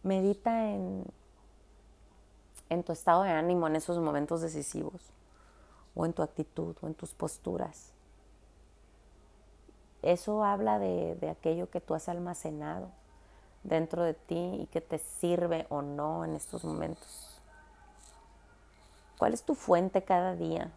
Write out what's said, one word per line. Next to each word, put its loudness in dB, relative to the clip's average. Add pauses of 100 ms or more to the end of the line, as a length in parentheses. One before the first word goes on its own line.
Medita 2
en, -4 (1600)
en 0
tu -4
estado 6
de 4
ánimo 4
en 4
esos 0
momentos 0
decisivos, -6 (920)
o 0
en -2
tu 0
actitud, -6
o -6
en -6
tus -14
posturas. -6 (2000)
Eso 2
habla 2
de, 0
de -2
aquello -2
que -6
tú -4
has -4
almacenado -6 (760)
dentro 2
de 2
ti -4
y -6
que -2
te -4
sirve 0
o -2
no -2
en -2
estos -8
momentos. -8 (1800)
¿Cuál 2
es -10
tu 0
fuente 4
cada 2
día? -2